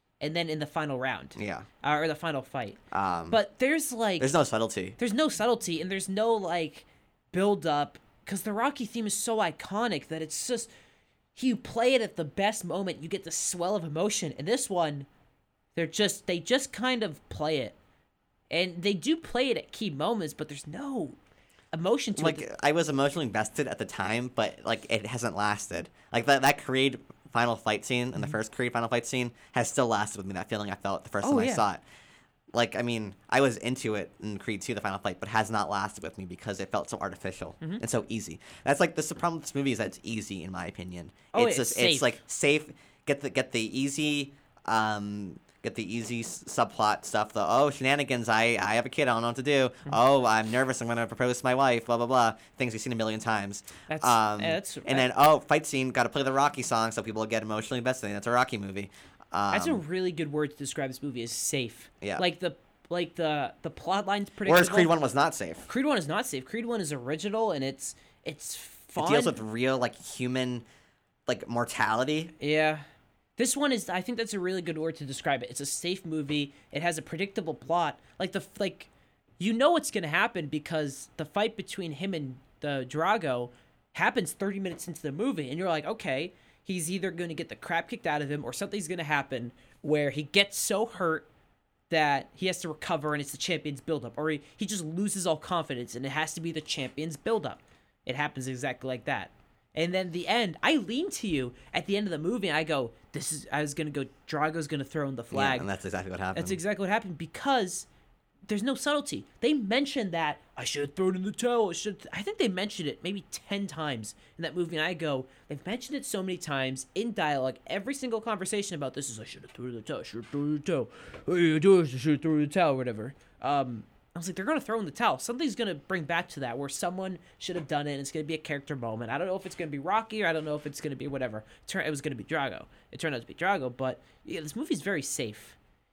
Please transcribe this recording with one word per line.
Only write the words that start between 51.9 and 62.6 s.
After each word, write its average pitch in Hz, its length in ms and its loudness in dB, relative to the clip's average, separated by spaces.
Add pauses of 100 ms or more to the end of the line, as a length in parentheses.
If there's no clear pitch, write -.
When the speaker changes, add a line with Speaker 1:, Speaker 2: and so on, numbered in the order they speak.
Speaker 2:
blah, 120 80 2
blah. 117 300 6 (220)
Things 120 160 0
we've 110 80 -6
seen 123 120 -4
a 110 40 -2
million 110 220 0
times. 101 440 -2 (260)
Speaker 1:
That's, 151 160 -4
Speaker 2:
Um, 110 360 6
Speaker 1:
yeah, 165 120 2
that's, 185 320 -4
Speaker 2:
and 135 140 2
then, 127 180 4
"Oh, 151 220 10
fight 151 260 2
scene, 131 260 0
gotta 120 180 2
play 143 120 0
the 135 120 2
Rocky 139 280 2
song 113 300 2
so 113 100 -2
people 110 240 -2
get 110 180 2
emotionally 110 360 -2
invested." 113 340 -2
That's 101 140 -4
a 117 40 2
Rocky 123 280 4
movie. 98 320 -6 (400)
Speaker 1:
That's 180 340 2
a 339 80 2
Speaker 2:
Um, 196 140 0
Speaker 1:
really 180 240 -2
good 151 200 -4
word 147 200 -2
to - 60 -20
describe 139 340 -6
this - 100 -14
movie, 127 220 -6
is 113 80 -6
safe. - 580 -4 (120)
Speaker 2:
Yeah. 98 180 -4
Speaker 1:
Like 180 200 0
the, 180 160 -4 (340)